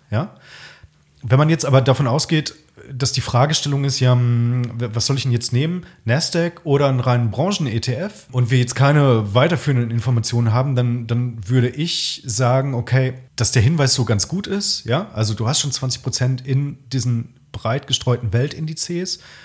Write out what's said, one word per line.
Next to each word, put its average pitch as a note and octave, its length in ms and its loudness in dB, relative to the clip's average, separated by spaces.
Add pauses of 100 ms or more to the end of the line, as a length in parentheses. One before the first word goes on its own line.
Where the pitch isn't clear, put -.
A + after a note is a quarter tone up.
(120)
ja. D3 240 -4 (880)
Wenn B2+ 160 4
man D#3 100 4
jetzt D#3+ 160 2
aber C3+ 160 4
davon C3+ 240 2
ausgeht, D3+ 480 0 (400)
dass B2+ 200 -4
die B2 80 0
Fragestellung C#3 640 0
ist, C3+ 160 -2
ja, B2+ 120 4
hm, A#2+ 680 2
w-, A#2+ 140 -4
was A#2 140 -2
soll C#3 100 0
ich B2 60 -4
denn C3 80 0
jetzt A#2+ 220 -2
nehmen? E3+ 340 -2 (160)
Nasdaq E3 640 0
oder C#3+ 220 4
einen C3 120 2
reinen A#2+ 320 2
Branchen-E C#3 480 -2
T A#2+ 160 -4
F? F#3 360 -8
Und B2 200 0
wir B2+ 80 4
jetzt A#2+ 160 0
keine C3 580 4
weiterführenden C3 560 2
Informationen A#2 640 0
haben, C3 220 0
dann, A#2+ 320 -2
dann A#2+ 300 -2 (100)
würde B2 220 2
ich - 580 -6
sagen, C3 480 0
okay, B2+ 400 0 (220)
dass A2 140 2
der A2+ 120 4
Hinweis C#3+ 320 4
so A#2+ 100 0
ganz G2+ 220 0
gut F#3+ 180 -4
ist, - 400 -2
ja? C#3 280 -2
Also G#2+ 200 -2
du A2 140 -2
hast C#3+ 140 0
schon C#3 100 -4
zwanzig - 320 -4
Prozent B2+ 420 -2
in C#3+ 320 -2 (140)
diesen A#2+ 420 -2 (180)
breit - 360 -4
gestreuten A#2+ 460 -2
Weltindizes. D#3 840 -4 (260)